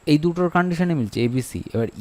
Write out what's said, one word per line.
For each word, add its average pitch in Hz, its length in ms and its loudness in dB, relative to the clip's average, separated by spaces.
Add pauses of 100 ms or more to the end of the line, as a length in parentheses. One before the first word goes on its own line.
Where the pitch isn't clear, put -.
(120)
এই 147 120 8
দুটোর 175 320 0
কন্ডিশনে 175 440 2
মিলছে 110 260 -4
এ, - 80 4
বি, 127 160 0
সি। - 100 -8 (140)
এবার 113 140 0 (140)